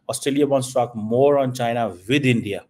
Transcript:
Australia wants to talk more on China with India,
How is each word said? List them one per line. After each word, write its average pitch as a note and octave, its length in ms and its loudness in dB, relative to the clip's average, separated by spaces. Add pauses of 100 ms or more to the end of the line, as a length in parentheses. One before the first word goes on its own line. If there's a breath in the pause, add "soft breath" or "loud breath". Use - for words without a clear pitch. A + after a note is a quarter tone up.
(160)
Australia C#3+ 300 0
wants C3+ 220 0
to - 100 -12
talk A#2 360 -2
more C#3 320 4
on B2+ 160 -2
China A#2 280 -2 (220)
with C#3+ 140 2
India, G#2 340 0 (100)